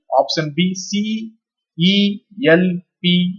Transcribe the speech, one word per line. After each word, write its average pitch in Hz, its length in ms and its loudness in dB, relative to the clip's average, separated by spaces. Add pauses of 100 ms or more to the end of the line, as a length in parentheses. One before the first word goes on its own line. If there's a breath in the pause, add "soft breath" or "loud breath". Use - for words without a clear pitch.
ஆப்ஷன் 151 460 0
பி, 185 200 0
சி 202 280 -6 (760)
இ 185 160 4 (460)
எல் 175 380 2 (200)
பி 180 160 2 (240)